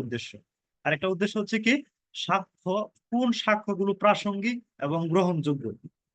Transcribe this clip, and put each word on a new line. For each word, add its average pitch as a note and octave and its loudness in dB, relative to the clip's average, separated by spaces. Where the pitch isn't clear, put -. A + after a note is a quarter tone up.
উদ্দেশ্য। A#2+ -6
আর D3 0
একটা F#3 -2
উদ্দেশ্য G3+ -2
হচ্ছে G#3+ -2
কি A#3+ 4
সাক্ষ্য, F#3 -2
কোন B3 2
সাক্ষ্যগুলো G3+ 0
প্রাসঙ্গিক G#3 2
এবং D#3+ 0
গ্রহণযোগ্য, E3 2